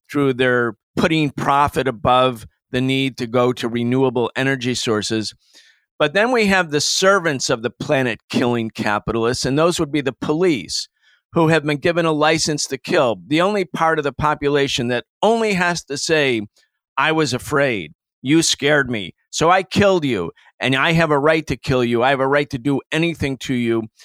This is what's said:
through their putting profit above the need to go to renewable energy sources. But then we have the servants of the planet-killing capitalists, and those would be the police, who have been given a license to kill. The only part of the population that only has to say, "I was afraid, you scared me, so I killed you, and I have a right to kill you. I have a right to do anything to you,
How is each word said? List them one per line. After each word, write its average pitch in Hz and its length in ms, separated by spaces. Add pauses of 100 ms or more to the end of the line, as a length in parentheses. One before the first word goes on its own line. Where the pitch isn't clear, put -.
(120)
through 139 220
their 123 420 (200)
putting 160 340
profit 139 580
above 127 600 (240)
the 127 100
need 135 360
to 123 100
go 123 260
to 123 140
renewable 120 680
energy 127 380
sources. 110 600 (640)
But 151 160
then 226 200
we 220 140
have 185 240
the 147 100
servants 170 680
of 120 120
the 117 80
planet-killing 120 1040
capitalists, 113 720
and 131 120
those 165 220
would 151 120
be 147 100
the 131 100
police, 151 800 (420)
who 165 160
have 160 160
been 147 140
given 170 280
a 160 60
license 151 560
to 135 100
kill. 131 400 (100)
The 151 140
only 196 240
part 160 320
of 147 60
the 139 100
population 143 760
that 120 160 (160)
only 220 320
has 175 320
to 139 120
say, 135 440 (560)
"I 147 140
was 156 220
afraid, 127 600 (280)
you 151 200
scared 143 480
me, 104 260 (140)
so 156 200
I 190 140
killed 190 420
you, 95 260 (280)
and 131 160
I 156 180
have 165 180
a 143 80
right 156 280
to 135 100
kill 127 260
you. 120 200
I 131 60
have 135 120
a 135 60
right 143 220
to 139 80
do 139 240 (100)
anything 156 480
to - 140
you, 113 300 (220)